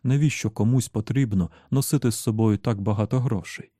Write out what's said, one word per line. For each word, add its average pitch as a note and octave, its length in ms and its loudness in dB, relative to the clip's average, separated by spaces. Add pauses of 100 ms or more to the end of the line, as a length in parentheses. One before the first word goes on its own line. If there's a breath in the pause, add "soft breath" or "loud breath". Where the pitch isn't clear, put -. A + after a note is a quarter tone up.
навіщо C#3+ 460 0
комусь A#2+ 380 2
потрібно G#2+ 640 0 (200 soft breath)
носити C3 400 0
з - 40 -4
собою A2 420 2
так G#2 240 -2
багато G#2+ 380 0
грошей. - 600 -6